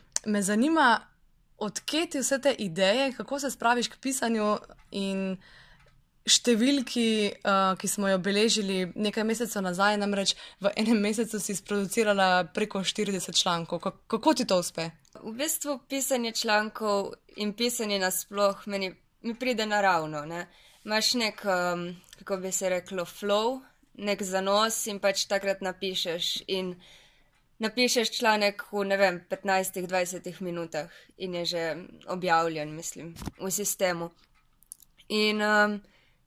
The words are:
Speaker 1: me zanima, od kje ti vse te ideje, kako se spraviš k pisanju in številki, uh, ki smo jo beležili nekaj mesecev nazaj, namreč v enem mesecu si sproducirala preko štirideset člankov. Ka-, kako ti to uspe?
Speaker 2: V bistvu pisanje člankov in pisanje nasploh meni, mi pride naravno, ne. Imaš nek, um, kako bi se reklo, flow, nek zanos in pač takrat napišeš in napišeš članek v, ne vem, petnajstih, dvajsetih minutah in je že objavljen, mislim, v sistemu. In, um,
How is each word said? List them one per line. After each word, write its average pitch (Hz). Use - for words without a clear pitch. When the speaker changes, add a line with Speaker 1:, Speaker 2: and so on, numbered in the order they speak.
Speaker 1:
me 208
zanima, 233
od -
kje 330
ti 294
vse 269
te 269
ideje, 196
kako 254
se 269
spraviš 233
k -
pisanju 233
in 190
številki, 233
uh, 190
ki 190
smo 196
jo 190
beležili 196
nekaj 214
mesecev 226
nazaj, 196
namreč 202
v 196
enem 220
mesecu 220
si 208
sproducirala 196
preko 208
štirideset 190
člankov. 170
Ka-, -
kako 226
ti 240
to 185
uspe? 165
Speaker 2:
V 220
bistvu 285
pisanje 254
člankov 214
in 208
pisanje 214
nasploh 196
meni, 190
mi 226
pride 226
naravno, 170
ne. 170
Imaš 214
nek, 220
um, 180
kako -
bi 185
se 190
reklo, 180
flow, 214
nek 202
zanos 196
in 202
pač 196
takrat 196
napišeš 185
in 185
napišeš 226
članek 208
v, 202
ne 196
vem, 180
petnajstih, 190
dvajsetih 180
minutah 170
in 180
je 175
že 170
objavljen, 165
mislim, 165
v 190
sistemu. 180
In, 214
um, 208